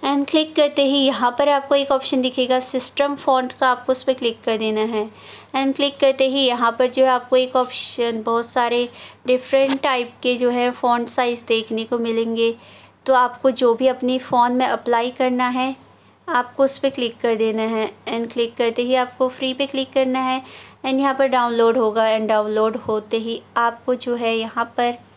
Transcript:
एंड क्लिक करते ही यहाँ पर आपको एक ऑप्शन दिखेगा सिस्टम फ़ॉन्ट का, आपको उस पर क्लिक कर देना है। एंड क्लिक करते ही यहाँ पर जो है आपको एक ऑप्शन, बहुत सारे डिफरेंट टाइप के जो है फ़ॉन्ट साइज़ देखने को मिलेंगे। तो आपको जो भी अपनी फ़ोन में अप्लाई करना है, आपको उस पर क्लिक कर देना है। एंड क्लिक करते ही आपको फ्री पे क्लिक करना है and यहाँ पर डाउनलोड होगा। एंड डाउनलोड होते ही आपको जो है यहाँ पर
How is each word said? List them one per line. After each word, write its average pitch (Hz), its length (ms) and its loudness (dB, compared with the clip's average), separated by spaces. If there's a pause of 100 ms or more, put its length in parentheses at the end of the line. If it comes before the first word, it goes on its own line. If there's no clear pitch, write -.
एंड 277 220 0
क्लिक 311 300 0
करते 294 280 2
ही 269 140 2
यहाँ 247 400 2
पर 285 100 4
आपको 277 260 2
एक 277 180 2
ऑप्शन 262 300 0
दिखेगा 254 380 0
सिस्टम 269 540 -2
फ़ॉन्ट 254 380 0
का, - 160 0
आपको 254 240 0
उस 254 100 -2
पर 262 120 0
क्लिक 233 300 -4
कर 220 140 0
देना 214 300 0
है। 220 160 -2 (500)
एंड 269 220 0
क्लिक 277 240 -2
करते 262 280 4
ही 269 180 2
यहाँ 240 320 2
पर 254 120 2
जो 262 140 4
है 262 60 4
आपको 247 260 2
एक 254 200 2
ऑप्शन, 233 640 -2
बहुत 233 240 -2
सारे 240 420 0 (380)
डिफरेंट 269 560 2
टाइप 247 300 -2 (100)
के 247 140 0
जो 240 140 0
है 247 220 0
फ़ॉन्ट 240 360 0
साइज़ 240 400 -2
देखने 226 360 -2
को 233 140 -4
मिलेंगे। 226 560 0 (520)
तो 262 80 4
आपको 247 380 2
जो 233 220 2
भी 247 140 0
अपनी 254 320 -2
फ़ोन 247 320 2
में 254 140 0
अप्लाई 233 460 -2
करना 247 380 0
है, 262 240 -2 (540)
आपको 269 360 0
उस 269 140 0
पर 277 120 0
क्लिक 247 300 -6
कर 233 160 2
देना 220 320 0
है। 220 220 -2 (180)
एंड 233 240 -6
क्लिक 233 240 -4
करते 233 260 0
ही 247 140 0
आपको 254 340 0
फ्री 262 240 -4
पे 269 120 -2
क्लिक 269 260 -4
करना 262 300 0
है 262 200 -2 (400)
and 262 180 0
यहाँ 277 140 2
पर 269 140 2
डाउनलोड 233 500 2
होगा। 220 300 2
एंड 220 200 0
डाउनलोड 214 500 0
होते 214 400 -4
ही 226 240 -6 (160)
आपको 233 380 -2
जो 240 200 -4
है 226 200 -2
यहाँ 226 400 -6
पर 240 220 -2 (180)